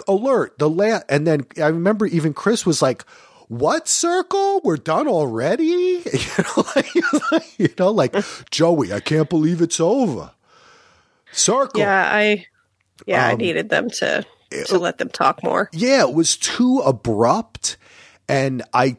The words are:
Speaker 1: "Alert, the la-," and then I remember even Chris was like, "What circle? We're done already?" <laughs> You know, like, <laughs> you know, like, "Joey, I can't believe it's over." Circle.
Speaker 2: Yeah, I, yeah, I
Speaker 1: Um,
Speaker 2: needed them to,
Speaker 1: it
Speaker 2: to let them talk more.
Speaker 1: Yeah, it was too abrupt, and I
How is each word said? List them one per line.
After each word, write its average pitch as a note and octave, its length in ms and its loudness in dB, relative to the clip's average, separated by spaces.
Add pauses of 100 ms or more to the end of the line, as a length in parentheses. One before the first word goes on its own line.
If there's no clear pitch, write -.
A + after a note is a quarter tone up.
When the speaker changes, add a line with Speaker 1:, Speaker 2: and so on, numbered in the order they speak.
Speaker 1:
"Alert, G3+ 500 0
the D3+ 120 2
la-," G3+ 400 0
and D3 180 2
then D3+ 180 2 (160)
I D3+ 60 2
remember F#3+ 380 0
even D#3 280 0
Chris - 320 -2
was D#3+ 160 2
like, C3 220 0 (460)
"What D#3 400 -2
circle? F#4 760 0
We're E3+ 140 0
done F#3 300 -2
already?" C4 1000 0
<laughs> - 60 -10
You - 300 -2
know, - 220 -2 (100)
like, - 200 0
<laughs> F4+ 640 -2
you F3+ 180 2
know, F#3 140 2
like, E3 240 0 (340)
"Joey, D3 440 0
I G#2 80 -4
can't D#3 280 0
believe E3 320 0
it's E3 200 -2
over." E3 500 0 (1000)
Circle. A#3 480 0
Speaker 2:
Yeah, G3 300 2
I, G#3 340 0 (600)
yeah, E3 220 2
I - 60 2
Speaker 1:
Um, G#3 60 -4
Speaker 2:
needed F3+ 300 -2
them A3 200 0 (100)
to, - 260 -2 (240)
Speaker 1:
it - 180 -8
Speaker 2:
to F#3+ 120 2
let F3 180 -4
them - 120 -6
talk - 340 0
more. F3+ 300 -2
Speaker 1:
Yeah, B3 340 2
it B2+ 60 -2
was D#3+ 240 0
too B3+ 420 0
abrupt, A#2 960 0 (540)
and C3+ 340 -2 (100)
I B2+ 260 4